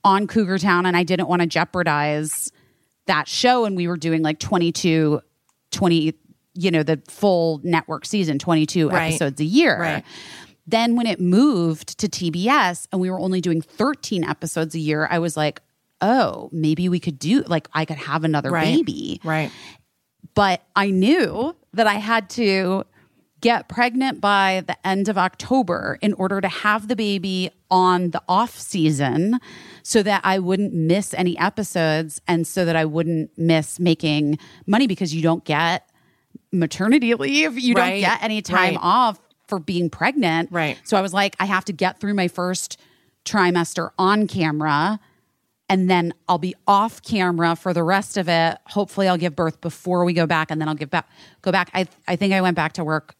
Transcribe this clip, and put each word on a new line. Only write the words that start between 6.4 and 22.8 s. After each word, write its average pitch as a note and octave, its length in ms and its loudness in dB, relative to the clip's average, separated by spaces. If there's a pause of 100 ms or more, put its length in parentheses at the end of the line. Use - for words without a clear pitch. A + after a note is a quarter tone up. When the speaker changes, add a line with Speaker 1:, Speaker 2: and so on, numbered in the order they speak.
Speaker 1:
you F3+ 160 -2
know, D#3+ 120 2
the D3+ 260 0
full E3+ 560 0
network E3 400 -2
season, D#3+ 340 0
twenty-two D#3 520 0
Speaker 2:
Right. E3 180 0
Speaker 1:
episodes D3+ 320 -4
a D#3 40 0
year. A#3 360 2
Speaker 2:
Right. D#3+ 240 -4 (640)
Speaker 1:
Then A#3 300 2
when A#3+ 100 0
it F#3+ 140 -2
moved F3+ 800 2
to G#3 100 -2
T F3 220 -4
B E3+ 180 -2
S G#3+ 440 2
and F#3+ 80 -2
we F#3 100 0
were F#3 80 -6
only F#3 220 -2
doing E3 220 0
thirteen A3+ 640 -4
episodes D#3+ 500 -6
a E3 60 -6
year, D3+ 300 -2
I F3 80 0
was E3 180 -2
like, D3+ 260 -2 (400)
"Oh, G3 500 0
maybe D#3+ 360 0
we F3 120 0
could D3 180 -6
do, G3+ 280 2
like, E3 260 -2
I D#3+ 120 -2
could D#3+ 120 -8
have C#3+ 280 -4
another D3+ 260 0
Speaker 2:
Right. E3 260 2
Speaker 1:
baby." - 480 -2
Speaker 2:
Right. D#3 260 -2 (840)
Speaker 1:
But F#3+ 280 2 (140)
I G3 140 2
knew A3 680 2 (160)
that G#3+ 140 2
I G#3 80 2
had G#3+ 360 -2
to F#3+ 540 0 (560)